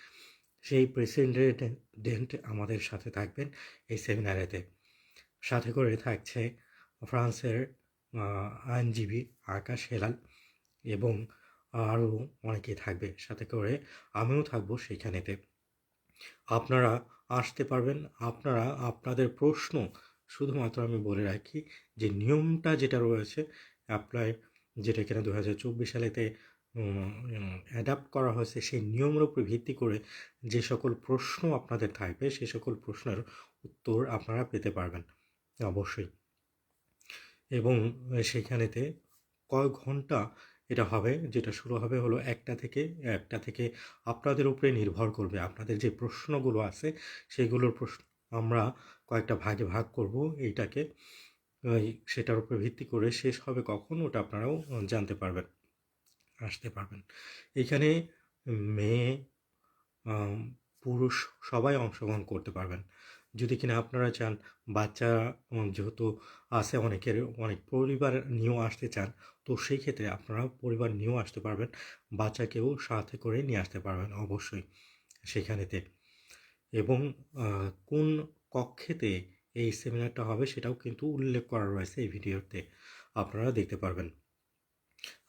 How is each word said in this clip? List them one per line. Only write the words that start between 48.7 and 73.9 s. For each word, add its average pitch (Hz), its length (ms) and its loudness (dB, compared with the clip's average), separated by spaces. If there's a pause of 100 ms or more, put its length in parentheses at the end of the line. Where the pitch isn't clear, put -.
কয়েকটা 113 280 2
ভাগে 104 300 0
ভাগ 101 280 0
করব 127 460 0
এইটাকে। 123 540 -2 (680)
ওই 113 440 2
সেটার 117 300 0
উপরে 110 220 -2
ভিত্তি 113 260 -4
করে 117 260 2
শেষ 120 300 0
হবে 127 240 -4
কখন, 113 360 -4
ওটা 127 180 0
আপনারাও 131 440 -2 (240)
জানতে 101 280 0
পারবেন, 92 280 -2 (960)
আসতে 110 300 -8
পারবেন। 101 320 -10 (540)
এইখানে 147 520 4 (400)
মেয়ে, 117 800 2 (800)
আম, 110 500 -4 (260)
পুরুষ 123 460 2 (140)
সবাই 127 340 2
অংশগ্রহণ 107 480 -2
করতে 95 280 -6
পারবেন। 92 320 -6 (520)
যদি 120 200 0
কিনা 120 220 2
আপনারা 123 320 2
চান 110 280 -2 (320)
বাচ্চা, 113 640 4 (180)
উম, 107 200 0
যেহেতু 107 480 -2 (300)
আছে 117 280 2
অনেকের, 110 480 2 (120)
অনেক 110 220 -2 (100)
পরিবার 131 640 2
নিয়েও 117 260 2
আসতে 113 300 -2
চান, 107 240 -2 (340)
তো 123 120 0
সেই - 200 0
ক্ষেত্রে 135 300 -2
আপনারা 110 400 -2
পরিবার 120 440 0
নিয়েও 104 240 0
আসতে 110 240 -2
পারবেন, 107 280 -2 (460)
বাচ্চাকেও 113 640 0
সাথে 113 400 -2
করে 117 260 0
নিয়ে 123 160 2
আসতে 95 200 -4
পারবেন 95 340 -2